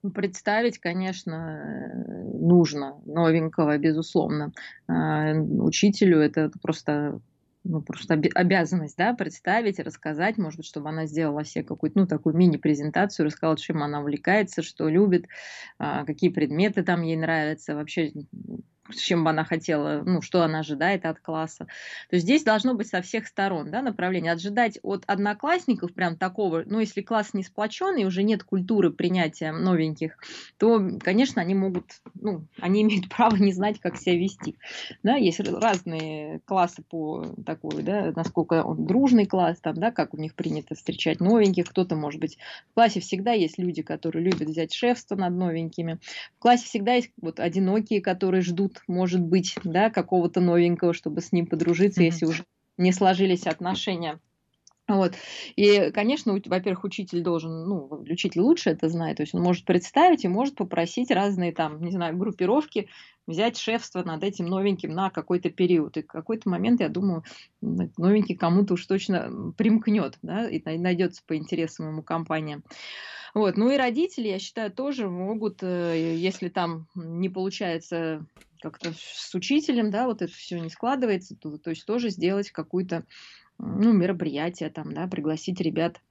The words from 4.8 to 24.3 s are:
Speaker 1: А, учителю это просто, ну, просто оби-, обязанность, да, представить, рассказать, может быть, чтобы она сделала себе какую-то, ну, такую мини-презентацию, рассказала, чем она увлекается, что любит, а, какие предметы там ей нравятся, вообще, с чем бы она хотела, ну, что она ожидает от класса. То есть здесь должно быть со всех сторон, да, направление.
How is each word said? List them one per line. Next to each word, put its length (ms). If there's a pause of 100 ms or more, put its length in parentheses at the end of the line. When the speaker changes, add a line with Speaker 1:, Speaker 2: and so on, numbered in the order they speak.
Speaker 1:
А, 460
учителю 840
это 320 (100)
просто, 580 (460)
ну, 160
просто 320
оби-, 200
обязанность, 640
да, 160
представить, 680
рассказать, 580
может 200
быть, 100
чтобы 220
она 180
сделала 360
себе 200
какую-то, 360
ну, 80
такую 280
мини-презентацию, 920
рассказала, 320
чем 260
она 180
увлекается, 600
что 260
любит, 380 (520)
а, 280
какие 240
предметы 540
там 180
ей 160
нравятся, 580
вообще, 380 (800)
с 80
чем 240
бы 80
она 120
хотела, 640
ну, 160
что 220
она 160
ожидает 480
от 120
класса. 460 (420)
То 100
есть 80
здесь 180
должно 320
быть 120
со 140
всех 240
сторон, 460
да, 100
направление. 500